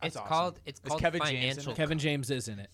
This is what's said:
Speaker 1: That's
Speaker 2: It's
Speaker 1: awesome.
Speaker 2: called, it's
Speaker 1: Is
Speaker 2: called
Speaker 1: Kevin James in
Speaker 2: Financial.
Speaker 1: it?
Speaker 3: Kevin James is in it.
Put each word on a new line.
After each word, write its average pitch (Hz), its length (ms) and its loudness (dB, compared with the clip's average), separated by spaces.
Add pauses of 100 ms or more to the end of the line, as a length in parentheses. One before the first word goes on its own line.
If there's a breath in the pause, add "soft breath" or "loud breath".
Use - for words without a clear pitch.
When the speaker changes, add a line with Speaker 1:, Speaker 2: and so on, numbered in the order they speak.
Speaker 1:
That's 160 140 -4
Speaker 2:
It's - 20 -6
Speaker 1:
awesome. 104 120 -6
Speaker 2:
called, 170 360 2
it's - 160 -14
Speaker 1:
Is 135 80 -10
Speaker 2:
called 156 140 0
Speaker 1:
Kevin 170 180 2
James 151 140 4
in 127 60 0 (100)
Speaker 2:
Financial. 135 220 -4
Speaker 1:
it? 110 40 -4
Speaker 3:
Kevin 156 220 2
James 143 320 0
is 127 180 -2
in 104 100 -8
it. 98 160 -12